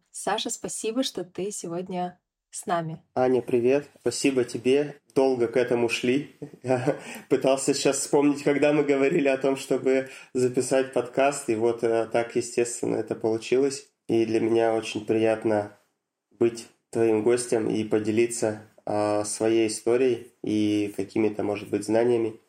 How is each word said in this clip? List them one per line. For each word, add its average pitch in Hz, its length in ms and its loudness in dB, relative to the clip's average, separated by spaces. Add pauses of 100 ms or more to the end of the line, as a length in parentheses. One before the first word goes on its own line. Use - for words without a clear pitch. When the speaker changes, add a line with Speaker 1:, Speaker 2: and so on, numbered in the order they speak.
(120)
Speaker 1:
Саша, 226 380 -4
спасибо, 226 540 -6
что 190 200 -8
ты 185 280 -8
сегодня 180 680 -8 (320)
с - 140 -14
нами. 165 360 -4 (140)
Speaker 2:
Аня, 127 260 2
привет. 127 480 0 (120)
Спасибо 127 420 0
тебе. 131 520 0 (200)
Долго 131 320 4
к 117 100 -2
этому 120 320 2
шли. 131 460 -2 (140)
<laughs> - 140 -20
Я 127 340 0 (320)
пытался 135 440 2
сейчас 139 240 2
вспомнить, 143 460 2
когда 147 300 2
мы 151 100 2
говорили 139 440 2
о 131 100 2
том, 135 200 0
чтобы 131 520 0 (240)
записать 131 600 0
подкаст, 135 560 0
и 113 60 0
вот, 117 280 0
э, 113 280 0
так, 117 240 -2
естественно, 120 600 -2
это 110 200 -4
получилось. 123 720 -2 (180)
И 113 180 2
для 110 140 0
меня 113 340 2
очень 110 320 -4
приятно 110 720 0 (600)
быть 117 280 0 (220)
твоим 113 340 2
гостем 120 460 0
и 110 140 -2
поделиться, 107 800 0 (220)
а, 104 380 0
своей 110 440 0
историей 117 640 0 (120)
и 104 540 0
какими-то, 104 460 -2
может 101 260 -6
быть, 104 160 -4
знаниями. 113 640 0